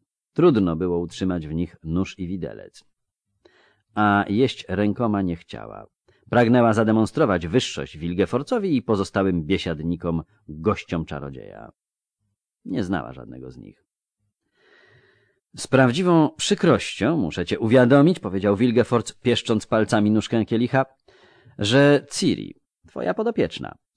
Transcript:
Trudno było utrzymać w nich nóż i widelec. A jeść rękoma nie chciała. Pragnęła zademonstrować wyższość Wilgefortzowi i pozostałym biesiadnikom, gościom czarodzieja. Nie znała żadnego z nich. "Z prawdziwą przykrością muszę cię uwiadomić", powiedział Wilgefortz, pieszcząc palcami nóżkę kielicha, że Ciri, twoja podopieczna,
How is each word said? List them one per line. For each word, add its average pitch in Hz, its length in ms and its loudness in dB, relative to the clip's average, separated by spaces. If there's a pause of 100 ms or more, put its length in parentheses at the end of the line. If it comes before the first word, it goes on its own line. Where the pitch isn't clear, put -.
(340)
Trudno 110 420 4
było 87 240 -2
utrzymać 87 480 -4
w 76 60 -8
nich 82 300 -4
nóż 87 360 -4
i 90 80 -8
widelec. 64 560 -12 (1120)
A 101 320 4
jeść 107 400 0
rękoma 104 540 -2
nie 87 140 -2
chciała. 53 520 -16 (420)
Pragnęła 117 440 4
zademonstrować 110 760 2
wyższość 80 500 -4
Wilgefortzowi 98 800 -2
i 117 60 0
pozostałym 95 640 0
biesiadnikom, 82 760 -4 (240)
gościom 82 580 -4
czarodzieja. 55 680 -14 (960)
Nie 98 180 -4
znała 78 300 -6
żadnego 64 380 -16
z 62 60 -20
nich. 50 260 -20 (1700)
"Z - 100 -12
prawdziwą 151 680 4
przykrością 156 800 0
muszę 87 280 -4
cię - 140 -4
uwiadomić", 131 600 4
powiedział 98 360 0
Wilgefortz, 117 680 0
pieszcząc 113 460 0
palcami 107 440 2
nóżkę 110 340 0
kielicha, 123 400 0 (720)
że 135 540 4
Ciri, - 440 -2 (320)
twoja - 260 -6
podopieczna, - 600 -4 (220)